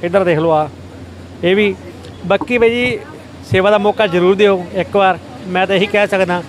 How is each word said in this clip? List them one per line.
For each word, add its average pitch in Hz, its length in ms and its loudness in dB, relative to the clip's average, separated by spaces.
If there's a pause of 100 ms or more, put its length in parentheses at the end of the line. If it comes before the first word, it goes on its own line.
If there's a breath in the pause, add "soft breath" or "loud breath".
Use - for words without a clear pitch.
ਇੱਧਰ 180 200 2
ਦੇਖ 170 160 2
ਲਓ 165 120 2
ਆ, 151 180 2 (720)
ਇਹ 180 120 2
ਵੀ। 202 200 2 (500)
ਬਾਕੀ 196 320 0
ਬਾਈ 233 120 4
ਜੀ 240 300 -2 (520)
ਸੇਵਾ 190 200 4
ਦਾ 214 60 4
ਮੌਕਾ 208 300 0
ਜ਼ਰੂਰ 180 280 4
ਦਿਓ 196 380 2
ਇੱਕ 185 220 -4
ਵਾਰ, 190 240 4 (280)
ਮੈਂ 185 200 0
ਤਾਂ 196 80 0
ਇਹੀ 190 100 2
ਕਹਿ 208 220 0
ਸਕਦਾ। 180 420 0